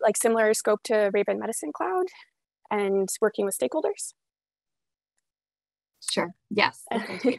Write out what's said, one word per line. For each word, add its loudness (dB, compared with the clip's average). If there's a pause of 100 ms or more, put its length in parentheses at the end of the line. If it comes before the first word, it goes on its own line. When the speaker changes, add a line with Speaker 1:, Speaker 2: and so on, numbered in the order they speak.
Speaker 1:
like, 4
similar 4
scope 0
to 2
Raven 0
Medicine -6
Cloud -2 (640)
and 0 (120)
working 0
with -2
stakeholders? -2 (2000)
Speaker 2:
Sure. -2 (200)
Yes. -2 (100)
Okay. -2